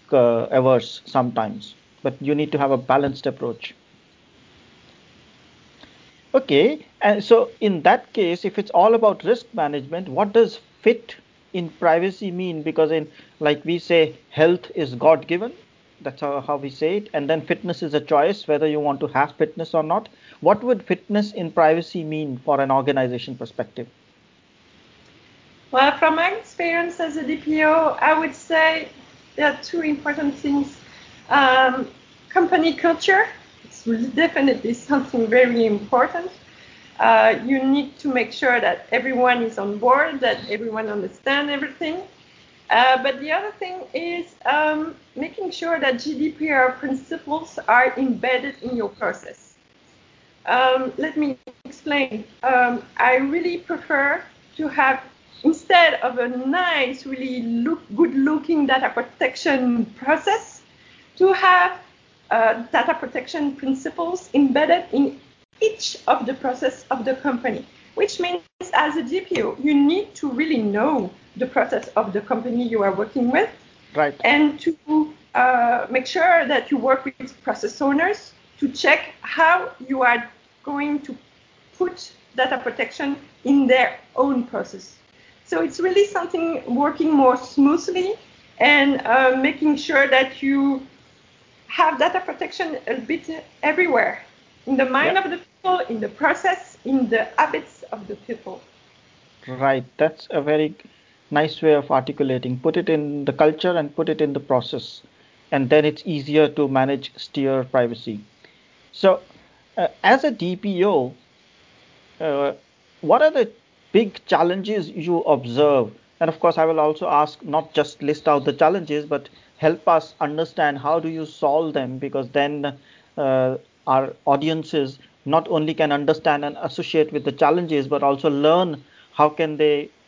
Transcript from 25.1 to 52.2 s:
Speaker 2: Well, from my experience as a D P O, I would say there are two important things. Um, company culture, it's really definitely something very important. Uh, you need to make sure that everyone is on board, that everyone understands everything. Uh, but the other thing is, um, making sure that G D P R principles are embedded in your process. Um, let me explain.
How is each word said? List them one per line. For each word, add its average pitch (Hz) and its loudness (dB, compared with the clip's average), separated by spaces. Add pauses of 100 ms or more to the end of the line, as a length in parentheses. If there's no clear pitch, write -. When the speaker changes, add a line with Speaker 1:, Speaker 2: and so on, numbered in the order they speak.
Speaker 2:
Well, 277 4
from 320 2
my 339 0
experience 339 -6
as 311 -6
a 311 -8
D 311 -4
P 311 -2
O, 311 2
I 311 4
would 311 -4
say 320 0 (460)
there 285 2
are 277 -6
two 339 -6
important 294 -4
things. 285 -4 (520)
Um, 262 4 (400)
company 339 2
culture, 359 2 (380)
it's - -18
really 233 -2
definitely 277 0
something 262 -2
very 233 4
important. 254 0 (680)
Uh, 220 6
you 262 0
need 277 0
to - -6
make 247 -2
sure 247 0
that - -2
everyone 247 0
is 220 -6
on 202 -4
board, 269 2
that 233 0 (120)
everyone 220 -6
understands 262 -4
everything. 311 -6 (680)
Uh, 254 4
but 262 -2
the 302 -8
other 392 -4
thing 370 -10 (120)
is, 349 -6 (200)
um, 302 0 (200)
making 349 -8
sure 330 -4
that 262 -2
G 285 -8
D 311 -2
P 311 -6
R 262 4
principles 294 -8
are 247 4
embedded 254 -2
in 247 -8
your 208 -4
process. - -10 (920)
Um, 262 0
let 311 -6
me 285 -4 (280)
explain. 269 -6 (180)